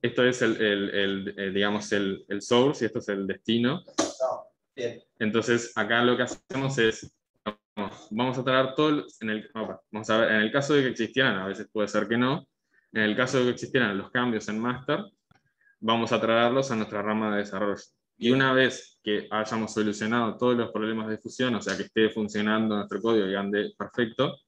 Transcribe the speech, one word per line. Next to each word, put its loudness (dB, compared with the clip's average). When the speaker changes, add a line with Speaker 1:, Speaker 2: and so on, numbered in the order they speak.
Speaker 1:
Esto 0
es 4
el, 2
el, 2
el, -2
eh, -4
digamos, -2
el, -2
el -6
source 4
y 0
esto -4
es -8
el -2
destino. -2
Speaker 2:
Ah, -4
bien. -8
Speaker 1:
Entonces, 0
acá 2
lo 4
que 0
hacemos -4
es, 0
vamos, -10
vamos -2
a -4
traer 2
todo 4
el, 0
en -4
el, -6
opa, -8
vamos -8
a 4
ver, 4
en 4
el 0
caso 2
de 6
que 2
existieran, 0
a -4
veces -8
puede 0
ser 0
que 0
no, 0
en 0
el 2
caso 2
de 4
que 2
existieran 0
los -10
cambios 0
en -4
master, -2
vamos 0
a 2
traerlos 2
a -2
nuestra -4
rama 0
de 0
desarrollo. -4
Y 0
una 4
vez 0
que -2
hayamos -2
solucionado 0
todos 2
los -2
problemas -4
de -6
fusión, -2
o -2
sea, -4
que -6
esté 2
funcionando 0
nuestro -4
código 2
y -2
ande -2
perfecto -2